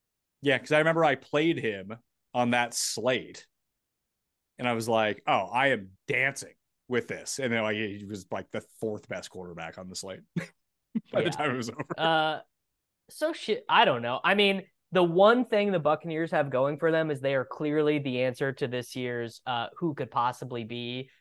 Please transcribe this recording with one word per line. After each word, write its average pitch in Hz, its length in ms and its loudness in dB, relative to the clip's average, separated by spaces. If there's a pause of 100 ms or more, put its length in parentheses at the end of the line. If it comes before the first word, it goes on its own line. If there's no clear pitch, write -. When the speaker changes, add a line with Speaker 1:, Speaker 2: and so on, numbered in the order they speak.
(420)
Speaker 1:
Yeah, 135 160 4
'cause 123 140 -8
I 151 80 6
remember 165 240 4
I 143 120 4
played 151 440 0
him 104 340 -6 (400)
on 123 180 2
that 120 220 2
slate, - 720 -2 (1120)
and 123 100 -4
I 120 60 2
was 113 140 -2
like, 110 400 2
"Oh, 104 240 2
I 131 160 2
am 101 220 0 (180)
dancing 127 460 -2 (340)
with 120 200 -2
this." - 320 -8
And 127 120 -2
then, 113 120 2
like, 107 120 0
he 104 320 -6
was, 98 240 -10
like, 98 200 -8
the 110 100 -6 (180)
fourth 107 280 -6
best 92 220 -10
quarterback 85 480 -12
on 92 120 -14
the 90 60 -14
slate - 320 -12
<laughs> - 80 -20
by 170 80 -4 (680)
the 156 100 0
Speaker 2:
Yeah. 170 60 0
Speaker 1:
time 147 220 -2
it 127 60 -2
was 117 120 -6
over. 135 160 -10 (120)
Speaker 2:
Uh, 156 420 2 (680)
so 311 240 -4
shit, - 340 -4
I 226 180 8
don't 123 180 2
know. 120 200 -2
I 190 120 4
mean, 196 280 2 (280)
the 180 120 4
one 202 420 6
thing 208 260 2
the 180 80 0
Buccaneers 156 520 0
have 151 200 0
going 139 260 2
for 160 140 2
them 160 180 2
is 139 100 -4
they 139 160 0
are 127 100 0
clearly 151 540 0
the 127 240 -2
answer 131 300 -2
to 131 140 -4
this 123 280 -6
year's, 120 520 -6
uh, 117 200 -2 (100)
who 160 180 -2
could 131 160 -6
possibly 123 520 -2
be 120 460 -8 (120)